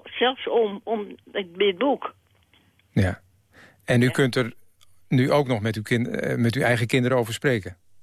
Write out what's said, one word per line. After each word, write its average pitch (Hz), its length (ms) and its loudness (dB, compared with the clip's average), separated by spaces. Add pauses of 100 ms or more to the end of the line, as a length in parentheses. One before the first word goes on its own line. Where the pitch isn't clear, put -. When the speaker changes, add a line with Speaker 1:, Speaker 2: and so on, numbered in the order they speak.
Speaker 1:
zelfs - 440 -2
om, 208 360 0
om 208 320 -6 (160)
het, 196 140 -6 (120)
dit 196 200 2
boek. - 360 -2 (760)
Speaker 2:
Ja. - 300 0 (640)
En 120 180 4
u - 20 4
Speaker 1:
Ja. 127 60 2
Speaker 2:
kunt 127 260 2
er 120 160 -2 (560)
nu 127 240 2
ook 147 140 4
nog 123 140 -2
met 107 160 -2
uw 110 60 -6
kind-, 120 260 -2
eh, - 280 -4
met 117 180 2
uw 131 80 -2
eigen 120 240 2
kinderen 123 320 2
over 117 140 0
spreken? 110 440 -2 (260)